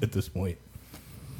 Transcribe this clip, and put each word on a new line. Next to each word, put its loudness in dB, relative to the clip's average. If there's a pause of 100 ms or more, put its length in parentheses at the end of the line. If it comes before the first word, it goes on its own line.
at 4
this 4
point. 2 (800)